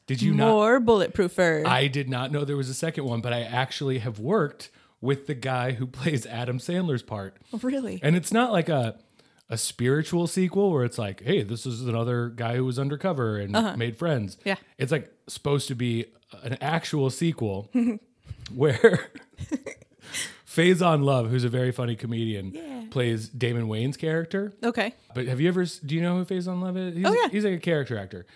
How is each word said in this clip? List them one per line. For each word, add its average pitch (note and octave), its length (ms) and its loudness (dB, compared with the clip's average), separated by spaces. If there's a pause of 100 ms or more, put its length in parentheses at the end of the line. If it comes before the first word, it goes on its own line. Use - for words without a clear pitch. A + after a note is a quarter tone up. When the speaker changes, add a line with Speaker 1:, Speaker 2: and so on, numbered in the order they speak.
Speaker 1:
Did C3 140 -2
you - 120 4
not? A3 160 6
Speaker 2:
More A3 320 6
bulletproofer. F3+ 840 4
Speaker 1:
I C3 220 4
did C3+ 220 -2
not C3 220 -2
know D3 140 0
there C#3+ 120 -2
was C3 120 -2
a C3+ 40 -8
second D#3 320 -4
one, A#2 160 0
but A#2+ 120 -2
I A#2+ 100 0
actually B2+ 560 -2
have G#2+ 200 -6
worked D#3 520 -2 (300)
with C3+ 260 0
the D3 80 -4
guy B2+ 380 -2
who B2 140 -4
plays C3 380 -2
Adam A#2+ 320 -4
Sandler's F3 460 -2
part. G2 340 -8 (160)
Speaker 2:
Oh, A3+ 80 -6
really? B3 400 -4
Speaker 1:
And D3+ 140 4
it's - 180 0
not A#3 180 4
like E3+ 180 2
a, B2+ 280 0 (500)
a A2+ 120 -4
spiritual D#3 680 2
sequel F#3 460 2
where C#3 120 4
it's A#2 140 -2
like, G2+ 240 -4
"Hey, C#3 220 2
this A2+ 240 -6
is B2 180 -6
another A#2+ 440 0
guy A#2 260 -4
who B2+ 100 0
was B2+ 140 -2
undercover C#3 580 -2
and G2+ 180 -4
Speaker 2:
Uh-huh. G#3+ 220 0
Speaker 1:
made A#2 180 -2
friends." B2+ 480 -2
Speaker 2:
Yeah. G3 120 0 (240)
Speaker 1:
It's, C3 120 -2
like, D3+ 200 -2 (160)
supposed C#3+ 400 -2
to C3+ 80 -6
be A#2 300 0 (360)
an B2 200 -6
actual D3 500 0
sequel A2 580 -2 (460)
Speaker 2:
<laughs> - 400 -18
Speaker 1:
where D3+ 560 4 (360)
<laughs> - 380 -8 (640)
Faison E3+ 560 4
Love, B2+ 260 4
who's B2 140 2
a B2 60 0
very B2+ 220 0
funny A#2+ 240 -2
comedian, A2 580 -4
Speaker 2:
Yeah. C#4 360 -12
Speaker 1:
plays A#2 400 0
Damon A#2+ 380 -2
Wayans' A2+ 300 -2
character. E3 560 -2 (100)
Speaker 2:
Okay. A#3 300 -2 (200)
Speaker 1:
But B2 140 -4
have C3 140 -2
you E3 80 4
ever, F3+ 140 2
s-, - 160 -6
do D3 160 -4
you E3 60 0
know F3 160 2
who F#3 80 -2
Faison F3+ 360 -4
Love F#3 160 -4
is? F3+ 180 -4
He's, F3+ 100 0
Speaker 2:
Oh, G4 80 4
yeah. A#4 160 4
Speaker 1:
he's, G#3 140 0
like, G3+ 120 2
a D#3+ 40 -4
character C#3+ 380 0
actor. F#2 280 -10 (100)